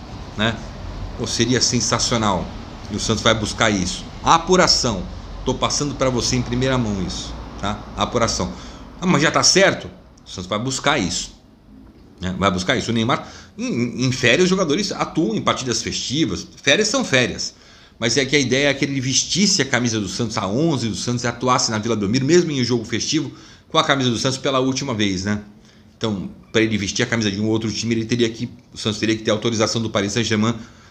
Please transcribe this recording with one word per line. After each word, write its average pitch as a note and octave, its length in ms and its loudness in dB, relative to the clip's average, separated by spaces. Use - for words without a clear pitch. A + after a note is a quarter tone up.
né? G#2+ 200 0
Pô, B2 80 -4
seria A#2 360 2
sensacional. A2 840 2
E G#2 40 -4
o G2 40 -4
Santos G#2+ 240 0
vai A#2 100 6
buscar A2 360 0
isso. F#2 340 0
A C#3 120 6
apuração. D#3+ 680 4
Tô B2+ 80 2
passando A#2 420 -2
pra C3 140 0
você A#2+ 260 0
em B2 60 2
primeira B2 360 0
mão G#2 280 0
isso, - 280 -8
tá? G#2 200 -4
A F#2+ 80 0
apuração. G#2+ 480 0
"Ah, F3+ 60 -4
mas E3 160 4
já D#3 100 4
tá C#3+ 100 2
certo?" F3+ 460 4
O - 40 -20
Santos F2+ 180 -10
vai G#2 120 -2
buscar C3+ 380 0
isso, F2+ 340 -4
né? F#2 180 -4
Vai G2 140 4
buscar F#2 240 0
isso. A2 160 -2
O - 20 0
Neymar, A#2 320 0
em, C3 480 -2
em B2+ 60 2
férias, B2 320 4
os F3+ 60 4
jogadores F#3 420 0
atuam D#3+ 420 0
em F3 80 -2
partidas A2+ 400 0
festivas. A#2 640 -2
Férias G3 280 2
são C4 160 0
férias. B2 500 0
Mas A#2 160 0
é C#3 100 4
que C3 100 0
a D3 40 4
ideia C3+ 300 2
é C#3 60 2
que D3 100 0
ele C#3 160 -2
vestisse D3+ 580 0
a C3+ 60 0
camisa A#2+ 340 0
do G2 80 -2
Santos, A2 300 -4
a G#2 100 -2
onze C#3 400 0
do G2 80 -2
Santos, B2 280 -4
e B2 40 -2
atuasse B2 440 0
na A2 80 -2
Vila A2+ 160 0
Belmiro, A2 320 0
mesmo E3 240 6
em C#3 100 0
um - 20 2
jogo A2+ 220 0
festivo, B2+ 460 -2
com D#3+ 100 2
a D#3 40 4
camisa C3+ 280 2
do A2 80 -2
Santos B2+ 180 0
pela C3+ 220 0
última C3 340 0
vez, G2+ 300 0
né? G#2 180 0
Então, G2 320 -4
pra A2+ 100 4
ele A2 160 2
vestir G2 240 -2
a A#2 60 2
camisa A2+ 240 0
de G2 100 -4
um G#2+ 60 0
outro A2 240 0
time, A2+ 240 -2
ele A2+ 100 -2
teria A#2 240 2
que, A#2 180 -6
o - 60 -18
Santos G#2+ 220 -4
teria A2+ 160 0
que A2 80 -6
ter A2 80 0
autorização G#2+ 500 0
do A2 80 -4
Paris G2+ 220 0
Saint-Germain A2 420 2